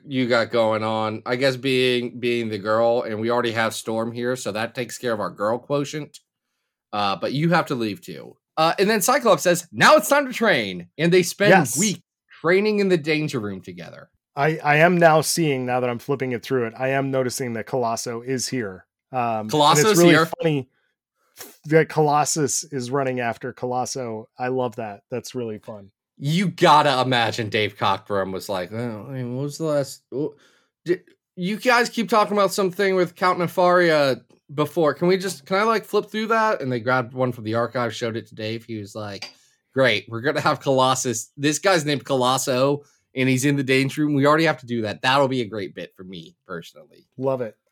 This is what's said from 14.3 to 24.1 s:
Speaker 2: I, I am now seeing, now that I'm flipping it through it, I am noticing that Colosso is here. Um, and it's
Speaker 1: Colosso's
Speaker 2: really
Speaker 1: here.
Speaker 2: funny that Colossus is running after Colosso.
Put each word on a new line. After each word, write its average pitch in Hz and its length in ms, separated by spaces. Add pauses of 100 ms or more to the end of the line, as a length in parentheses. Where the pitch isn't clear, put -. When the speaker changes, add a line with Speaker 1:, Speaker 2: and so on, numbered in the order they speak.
Speaker 2:
I, 156 220
I 147 180
am 175 220
now 160 220
seeing, 139 460
now 123 140
that 123 80
I'm 120 100
flipping 131 340
it 113 100
through 123 240
it, 113 100
I 131 120
am 135 220
noticing 127 440
that 110 120
Colosso 117 600
is 131 220
here. 101 380 (260)
Um, 127 80
and 113 260
it's 107 80
Speaker 1:
Colosso's 156 440
Speaker 2:
really 170 120
Speaker 1:
here. 165 160 (140)
Speaker 2:
funny 151 280 (1000)
that 151 220
Colossus 147 760
is 127 260
running 131 300
after 120 320
Colosso. 123 760 (120)